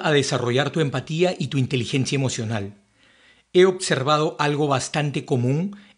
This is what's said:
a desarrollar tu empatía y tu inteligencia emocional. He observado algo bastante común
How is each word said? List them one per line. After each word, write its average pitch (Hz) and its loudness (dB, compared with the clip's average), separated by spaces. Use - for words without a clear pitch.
a 156 2
desarrollar 131 2
tu 175 -4
empatía 156 0
y 143 -4
tu 139 -4
inteligencia 127 -2
emocional. 113 -4
He 180 8
observado 151 0
algo 147 0
bastante 143 -2
común 139 0